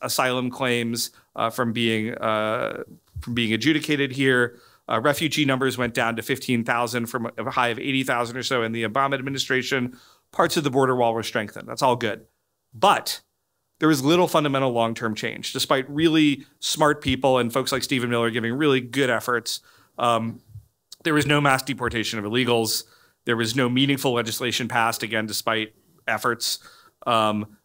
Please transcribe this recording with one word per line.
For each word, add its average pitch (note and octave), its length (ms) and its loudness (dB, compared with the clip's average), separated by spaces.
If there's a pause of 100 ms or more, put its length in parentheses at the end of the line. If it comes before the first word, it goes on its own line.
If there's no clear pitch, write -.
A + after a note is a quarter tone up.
asylum B2+ 480 0
claims, A#2+ 600 -2 (240)
uh, A2+ 140 0
from A#2 240 -2
being, A2+ 420 0
uh, A2 680 -2 (380)
from A#2+ 120 -8
being A2+ 220 0
adjudicated C#3+ 580 0
here. B2 460 2 (280)
Uh, A2+ 140 -2
refugee D3 460 0
numbers C3 320 0
went A#2+ 160 -2
down A#2 220 0
to A2 60 -6
fifteen B2 400 -2
thousand A#2+ 440 -2
from A#2 320 -6
a A2 120 -6
high B2 180 0
of A2+ 100 -2
eighty C3+ 240 -2
thousand A#2+ 340 -2
or B2+ 60 -6
so B2 200 0
in A2+ 100 -2
the A#2 100 -4
Obama C#3 320 0
administration. C3 800 -2 (340)
Parts - 280 2
of D#3 60 0
the C#3 60 2
border C3 240 2
wall A#2 200 2
were A2+ 80 -2
strengthened. A2 440 -6
That's A#2+ 140 -10
all B2+ 160 4
good. A2+ 300 -6 (480)
But C3+ 480 2 (560)
there D#3 100 4
was C#3 160 4
little E3+ 240 4
fundamental C3+ 440 0
long-term A2+ 420 0
change, - 400 -8
despite C3+ 340 0
really D#3 560 2 (140)
smart D3+ 420 2
people C3 380 2
and A#2+ 120 2
folks B2+ 220 -2
like C3 100 -2
Stephen B2 280 -2
Miller A#2 200 2
giving A2+ 220 -2
really C3+ 300 2
good B2+ 260 0
efforts. A#2 520 -2 (360)
Um, A2+ 460 0 (640)
there D#3+ 100 2
was D3+ 100 2
no D3 160 4
mass C3+ 220 4
deportation A#2 560 -4
of G2+ 80 -6
illegals. A#2 580 0 (400)
There A#2 120 0
was A2+ 200 -2
no B2+ 140 2
meaningful C3+ 420 2
legislation A#2 560 -2
passed, A#2 340 0
again, A2 220 -2
despite A2 480 -4 (360)
efforts. A#2 500 -2 (480)
Um, G#2+ 580 2